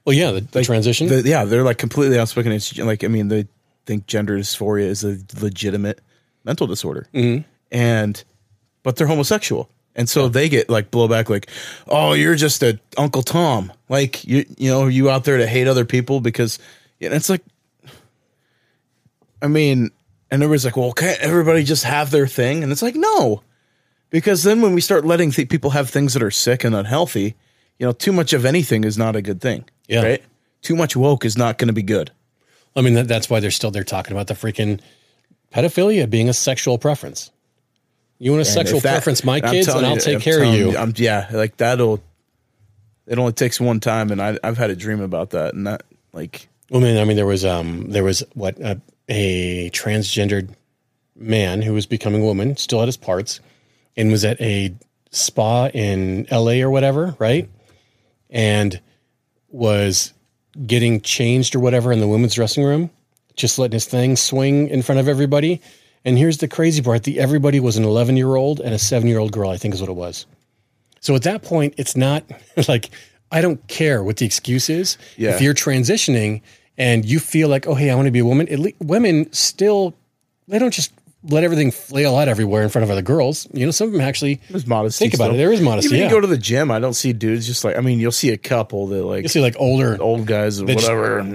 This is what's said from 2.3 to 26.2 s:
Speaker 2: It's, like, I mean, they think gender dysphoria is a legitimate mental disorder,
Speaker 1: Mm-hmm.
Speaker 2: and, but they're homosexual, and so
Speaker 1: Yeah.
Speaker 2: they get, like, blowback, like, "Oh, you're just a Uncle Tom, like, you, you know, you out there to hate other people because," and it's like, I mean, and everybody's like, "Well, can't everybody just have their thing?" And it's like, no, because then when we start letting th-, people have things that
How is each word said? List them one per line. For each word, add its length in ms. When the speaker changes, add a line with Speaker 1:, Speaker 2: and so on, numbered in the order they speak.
Speaker 2:
It's, 260
like, 260
I 40
mean, 200
they 180
think 220
gender 320
dysphoria 480
is 180
a 140
legitimate 600
mental 220
disorder, 460
Speaker 1:
Mm-hmm. 300
Speaker 2:
and, 520
but 140
they're 100
homosexual, 640
and 140
so 140
Speaker 1:
Yeah. 60
Speaker 2:
they 200
get, 220
like, 200
blowback, 380
like, 220
"Oh, 260
you're 220
just 260
a 160
Uncle 260
Tom, 480
like, 340
you, 220
you 140
know, 160
you 240
out 140
there 120
to 100
hate 220
other 160
people 360
because," 380
and 100
it's 160
like, 140
I 60
mean, 420
and 120
everybody's 220
like, 120
"Well, 160
can't 280
everybody 440
just 200
have 260
their 160
thing?" 360
And 100
it's 100
like, 120
no, 480
because 320
then 180
when 140
we 60
start 240
letting 260
th-, 180
people 220
have 200
things 240
that 80